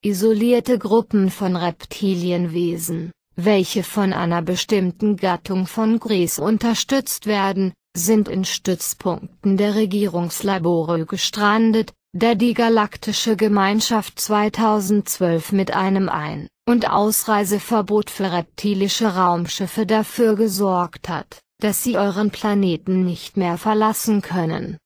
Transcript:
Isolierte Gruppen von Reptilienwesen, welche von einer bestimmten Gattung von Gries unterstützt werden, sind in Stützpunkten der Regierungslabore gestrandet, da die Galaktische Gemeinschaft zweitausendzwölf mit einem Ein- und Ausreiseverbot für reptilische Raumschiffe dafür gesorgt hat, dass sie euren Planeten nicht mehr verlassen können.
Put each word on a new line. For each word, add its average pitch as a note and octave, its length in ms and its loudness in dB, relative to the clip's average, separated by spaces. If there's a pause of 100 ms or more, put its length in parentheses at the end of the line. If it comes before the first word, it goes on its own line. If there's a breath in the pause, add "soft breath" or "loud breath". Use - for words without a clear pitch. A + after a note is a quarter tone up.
Isolierte A3+ 760 2
Gruppen G3+ 520 2
von F3+ 260 -2
Reptilienwesen, F3 1500 -2 (240)
welche F#3+ 480 0
von F#3+ 300 -2
einer E3+ 280 0
bestimmten F#3 760 0
Gattung F#3 500 -2
von A3 320 0
Gries G3 400 0
unterstützt A3+ 880 -2
werden, G3 460 0 (220)
sind G3+ 340 2
in F#3+ 160 -2
Stützpunkten - 1120 -2
der G#3 180 2
Regierungslabore F3 1300 0
gestrandet, G#3+ 880 0 (200)
da A3 240 2
die A#3 180 2
Galaktische A3+ 800 0
Gemeinschaft G#3 840 0
zweitausendzwölf G#3 1300 0
mit F#3+ 240 0
einem F#3+ 340 2
Ein- D3+ 380 -6 (220)
und A#3 200 2
Ausreiseverbot G#3 1200 0
für F#3+ 200 -4
reptilische G3 840 -2
Raumschiffe F3 680 0
dafür A3 520 2
gesorgt F#3+ 720 -2
hat, - 320 -10 (200)
dass G#3+ 220 -2
sie A#3+ 160 0
euren G3+ 320 0
Planeten F#3 720 0
nicht - 320 -6
mehr F3 220 -2
verlassen G#3+ 640 0
können. E3 640 -4